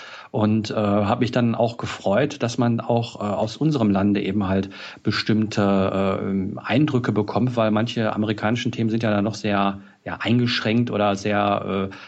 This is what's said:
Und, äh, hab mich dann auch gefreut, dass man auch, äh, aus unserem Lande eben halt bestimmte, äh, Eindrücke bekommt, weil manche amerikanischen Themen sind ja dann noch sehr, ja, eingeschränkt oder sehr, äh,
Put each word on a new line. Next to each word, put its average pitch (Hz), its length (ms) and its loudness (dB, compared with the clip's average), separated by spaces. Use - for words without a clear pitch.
Und, 107 400 2
äh, - 40 -6
hab 104 460 2
mich 120 100 2
dann 120 240 2
auch 113 220 0
gefreut, - 640 -2
dass 117 160 -2
man 120 220 2
auch, 117 400 -2
äh, 104 40 -4
aus 104 320 -2
unserem 147 340 2
Lande 98 320 2
eben 98 240 0
halt 95 240 0
bestimmte, 98 1200 0
äh, 98 380 -2
Eindrücke 131 540 2
bekommt, 107 440 0
weil 110 140 2
manche 107 420 0
amerikanischen 107 600 -2
Themen 113 180 -2
sind 113 120 0
ja 113 80 0
dann 101 140 2
noch 104 100 -2
sehr, 98 460 -2
ja, 95 160 -8
eingeschränkt 120 720 2
oder 104 260 2
sehr, 101 760 0
äh, - 40 -16